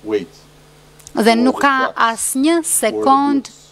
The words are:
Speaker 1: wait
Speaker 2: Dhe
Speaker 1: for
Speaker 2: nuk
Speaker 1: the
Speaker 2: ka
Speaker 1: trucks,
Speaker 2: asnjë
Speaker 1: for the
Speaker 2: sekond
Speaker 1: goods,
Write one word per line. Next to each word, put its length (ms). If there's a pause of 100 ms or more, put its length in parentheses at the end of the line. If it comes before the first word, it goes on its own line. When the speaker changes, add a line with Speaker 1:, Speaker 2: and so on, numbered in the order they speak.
Speaker 1:
wait 240 (840)
Speaker 2:
Dhe 100
Speaker 1:
for 120
Speaker 2:
nuk 200
Speaker 1:
the 60
Speaker 2:
ka 160 (160)
Speaker 1:
trucks, 80 (340)
Speaker 2:
asnjë 200
Speaker 1:
for 60
the 80
Speaker 2:
sekond 720
Speaker 1:
goods, 160 (120)